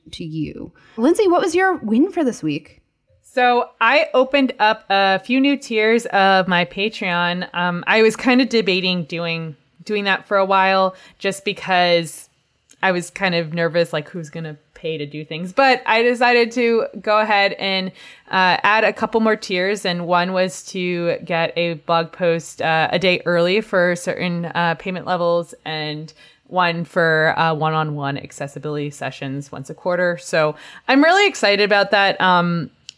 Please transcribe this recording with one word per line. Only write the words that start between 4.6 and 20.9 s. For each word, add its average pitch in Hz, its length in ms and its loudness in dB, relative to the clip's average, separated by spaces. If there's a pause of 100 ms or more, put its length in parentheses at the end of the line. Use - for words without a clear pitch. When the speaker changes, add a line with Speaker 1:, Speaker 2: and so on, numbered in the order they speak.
Speaker 2:
a 196 300 2
few 247 200 0
new 277 180 2
tiers 226 500 0
of 190 400 4
my 175 180 2
Patreon. 180 880 -4
Um, 175 320 -2
I 214 160 4
was 220 120 4
kind 247 260 2
of 254 80 0
debating 185 560 0
doing, 165 500 -8 (280)
doing 208 200 -4
that 196 240 -2
for 202 100 0
a 196 80 2
while 190 500 2 (220)
just 196 280 -6
because 180 840 0 (540)
I 190 80 4
was 175 180 -4
kind 190 240 -4
of 165 200 -2
nervous, 170 400 0
like, 151 160 -6
who's 165 200 -12
gonna 160 280 -12 (180)
pay 160 220 -8
to 147 80 -8
do 147 180 -10
things. 170 300 -10
But 262 320 2
I 226 180 2
decided 240 480 2
to 233 360 0 (120)
go 214 200 2
ahead 202 340 2
and, 190 380 -4 (360)
uh, 185 340 2
add 220 220 2
a 196 80 2
couple 226 300 -2
more 220 140 2
tiers, 196 500 -4
and 175 200 -4
one 175 280 0
was 185 340 -2
to 175 560 -2